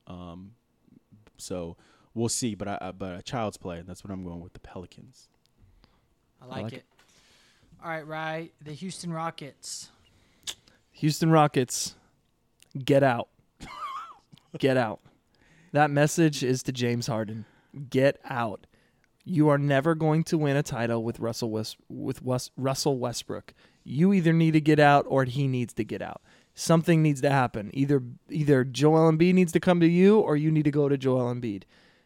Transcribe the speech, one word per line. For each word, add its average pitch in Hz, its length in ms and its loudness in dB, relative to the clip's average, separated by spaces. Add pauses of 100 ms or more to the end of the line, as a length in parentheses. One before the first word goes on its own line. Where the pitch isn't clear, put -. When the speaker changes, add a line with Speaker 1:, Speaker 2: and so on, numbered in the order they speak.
Speaker 1:
Um, 90 440 -18 (840)
so 87 380 -10 (380)
we'll 113 160 -2
see, 110 260 -4
but 101 140 -8
I, 101 100 -8
I, 92 120 -10
but 92 260 -12
a - 40 -16
child's 110 360 -8
play, 87 280 -12
that's 90 180 -18
what 101 80 -14
I'm 92 120 -10
going 85 160 -12
with, 85 140 -18
the - 60 -20
Pelicans. - 680 -20 (1120)
Speaker 2:
I 135 40 -20
like 127 120 -14
Speaker 3:
I 135 40 -8
like 113 120 -10
Speaker 2:
it. - 40 -14
Speaker 3:
it. - 80 -20 (1000)
Speaker 2:
All 170 60 -10
right, 160 180 -10
Rye, 160 440 -8 (120)
the 151 80 -14
Houston 170 400 -10
Rockets. 160 800 -12 (1000)
Speaker 3:
Houston 156 380 -2
Rockets, 147 680 2 (880)
get 139 200 4
out. 120 240 0 (320)
<laughs> - 80 -16 (920)
Get 131 200 2
out. 113 240 -4 (720)
That 147 180 4
message 151 520 2
is 127 200 -2
to - 80 -4
James 120 360 -4
Harden. 110 360 -6 (460)
Get 135 340 2
out. 117 440 -6 (580)
You 151 240 2
are 143 80 4
never 143 380 2
going 156 300 2
to 170 120 -2
win 143 180 0
a 143 80 2
title 117 400 -4
with 113 160 -6
Russell 113 320 -6
West-, 110 240 -6 (140)
with - 340 -8
Wes-, 127 320 -4
Russell 135 420 -2
Westbrook. 117 560 -8 (300)
You 175 300 2
either 165 180 4
need 165 200 4
to 156 100 4
get 151 180 4
out 143 300 6
or 135 160 2
he 135 240 -2
needs 123 240 -4
to 117 100 -4
get 104 180 -8
out. 87 200 -12 (320)
Something 165 500 2
needs 143 180 2
to 143 80 2
happen. 120 440 0
Either, 139 280 2 (280)
either 143 340 4
Joel 151 480 4
Embiid 175 220 4
needs 185 180 4
to 170 80 2
come 175 220 4
to 165 80 6
you 190 300 6
or 151 180 2
you 151 140 0
need 151 120 2
to 147 80 2
go 143 160 2
to 139 100 2
Joel 127 360 0
Embiid. 120 300 -8 (420)